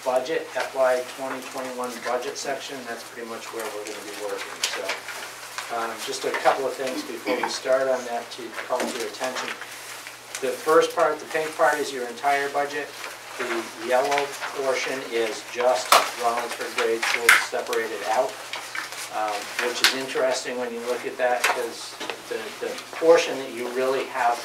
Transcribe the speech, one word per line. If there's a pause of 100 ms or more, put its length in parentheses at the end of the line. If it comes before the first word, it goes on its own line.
budget,
F
Y (140)
twenty (140)
twenty-one (120)
budget
section, (120)
that's
pretty
much (100)
where
we're
gonna
be
working. (160)
So, (960)
um, (160)
just
a (120)
couple
of
things
before
we
start
on
that
to (240)
call
to
your
attention. (920)
The
first
part,
the
pink
part,
is
your
entire
budget. (500)
The (240)
yellow (320)
portion (140)
is (100)
just (320)
Rollinsford
Grade
School (240)
separated
out, (840)
um, (320)
which
is
interesting
when
you
look
at
that,
'cause (380)
the, (240)
the (240)
portion
that
you
really
have